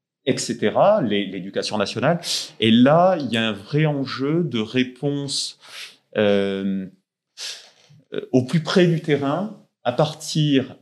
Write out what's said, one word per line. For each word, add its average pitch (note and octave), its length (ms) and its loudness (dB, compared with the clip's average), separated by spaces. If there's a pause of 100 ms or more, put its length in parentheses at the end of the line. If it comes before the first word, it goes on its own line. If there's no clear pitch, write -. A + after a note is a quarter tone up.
(260)
et C3+ 100 0
cetera, C3 640 0
les, G#2 240 -2
l'éducation G2 540 -8
nationale. A2+ 420 -2 (400)
Et A2+ 100 4
là, D3+ 480 6
il C3+ 120 -6
y A2+ 80 -2
a A2+ 100 -2
un G#2+ 40 -4
vrai B2 340 -2
enjeu C#3+ 580 -2
de B2 140 -4
réponse, C3 1000 -4 (600)
euh, G2 640 0 (1300)
euh, - 80 -4 (120)
au B2+ 100 4
plus D#3 180 0
près F3 280 4
du E3 120 2
terrain, D3 640 -2 (240)
à - 60 0
partir D3+ 880 0